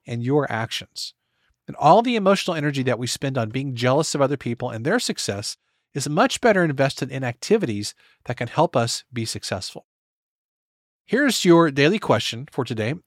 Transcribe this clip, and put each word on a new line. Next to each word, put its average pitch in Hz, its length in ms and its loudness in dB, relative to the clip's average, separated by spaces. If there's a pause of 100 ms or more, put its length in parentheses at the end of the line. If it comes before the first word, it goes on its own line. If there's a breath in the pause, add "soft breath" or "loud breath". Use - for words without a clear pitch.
and 117 160 -6
your 135 280 0
actions. - 600 -8 (560)
And - 80 -12
all 165 240 6
the 240 160 2
emotional 190 400 2
energy 143 280 0
that 120 140 0
we 123 80 -6
spend 131 300 -4
on 110 140 -2
being 131 260 -6
jealous 127 380 0
of 143 80 2
other 139 160 0
people 123 320 -6
and 113 160 -6
their 214 120 2
success - 600 -6 (340)
is 143 160 -6
much 202 320 0
better 190 240 4
invested 135 480 -2
in 135 100 -6
activities 123 720 -2 (300 soft breath)
that 120 140 -6
can 120 100 -4
help 160 260 2
us 117 380 0
be 117 140 -4
successful. - 600 -10 (1160)
Here's 262 400 0
your 170 260 8
daily 143 280 2
question 117 520 -2
for 131 140 -4
today. 117 300 -4 (120)